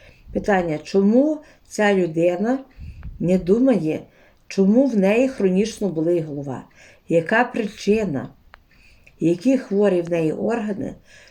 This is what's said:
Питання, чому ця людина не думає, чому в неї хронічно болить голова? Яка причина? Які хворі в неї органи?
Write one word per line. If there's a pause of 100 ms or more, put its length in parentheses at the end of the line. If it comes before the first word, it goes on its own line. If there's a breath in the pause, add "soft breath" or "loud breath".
(340 soft breath)
Питання,
чому (300 loud breath)
ця
людина (600 loud breath)
не
думає, (480 soft breath)
чому
в
неї
хронічно
болить
голова? (460 soft breath)
Яка
причина? (920 soft breath)
Які
хворі
в
неї
органи? (360 soft breath)